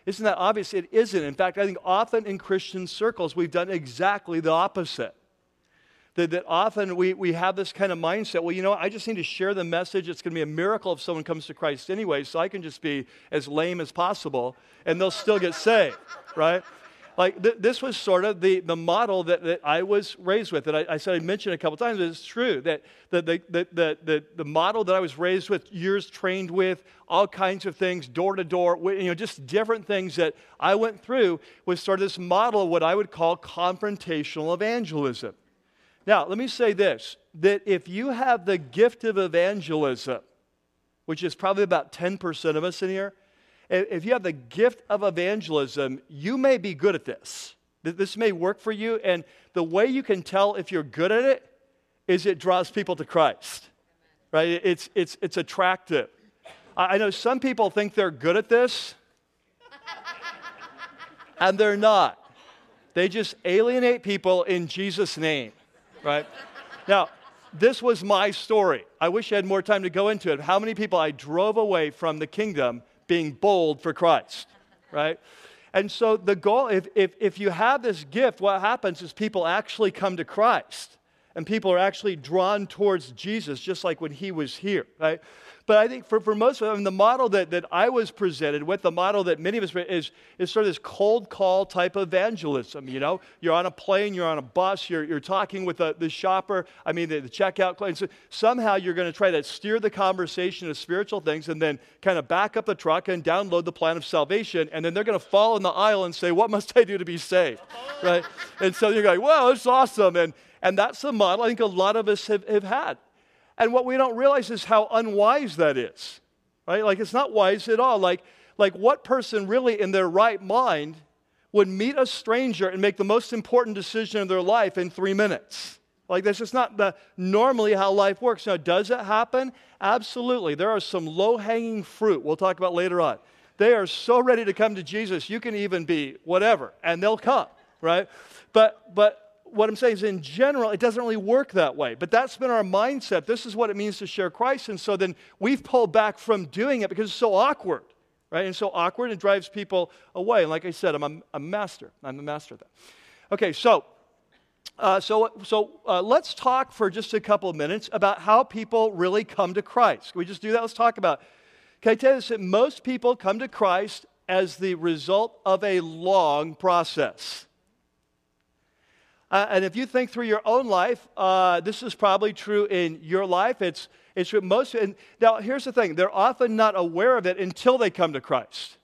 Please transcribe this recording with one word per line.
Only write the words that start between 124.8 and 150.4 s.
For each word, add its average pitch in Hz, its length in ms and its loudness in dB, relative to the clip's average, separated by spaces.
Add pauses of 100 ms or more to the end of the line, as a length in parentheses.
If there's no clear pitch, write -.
three 190 240 -4
minutes? - 640 -2 (320)
Like, 185 140 0
that's 202 160 0
just 226 160 -8
not 233 220 0
the, 196 180 0 (200)
normally 214 600 2
how 196 160 2
life 196 320 2
works. 233 240 0
Now, 185 100 0
does 175 320 0
it 247 120 0
happen? 240 520 0 (260)
Absolutely. 220 760 -2
There 190 160 0
are 208 80 0
some 170 260 -6
low-hanging 220 800 -2
fruit 190 400 0
we'll 151 120 0
talk 185 220 0
about 180 160 0
later 175 280 0
on. 127 180 0 (380)
They 233 180 6
are 196 100 0
so 240 340 2
ready 240 260 4
to 196 80 0
come 214 200 2
to 185 100 -8
Jesus, 185 460 -6
you 220 100 -6
can 220 160 -6
even 185 300 -4
be 147 380 -2
whatever, 180 500 2 (100)
and 170 200 -2
they'll 214 160 2
come, 240 300 0 (320)
right? 175 280 0 (420)
But, 220 440 4
but 208 240 4 (240)
what 220 260 2
I'm 220 60 -4
saying 233 180 2
is, 190 80 -6
in 196 220 -4
general, 226 480 0
it 190 80 -4
doesn't 233 200 0
really 233 160 -2
work 233 360 0
that 156 240 2
way. 135 180 -2
But 160 160 -8
that's 247 280 2
been 262 120 -2
our 226 140 2
mindset. 202 640 0
This 233 180 -2
is 208 100 -12
what 226 140 0
it 202 60 -4
means 208 240 -6
to 190 80 -10
share 185 240 -4
Christ. 262 360 -2
And 202 120 -8
so 202 180 -2
then 185 180 -2 (220)
we've 254 260 0
pulled 233 280 2
back 214 260 2
from 202 300 -2
doing 240 340 -2
it 190 80 -4
because 202 220 -4
it's - 40 -10
so 220 200 2
awkward, 196 480 0 (480)
right? 185 160 -4
And 180 80 -8
so 196 180 -4
awkward, 185 380 -2
it 185 80 -8
drives 196 300 0
people 190 420 -4 (240)
away. 202 260 2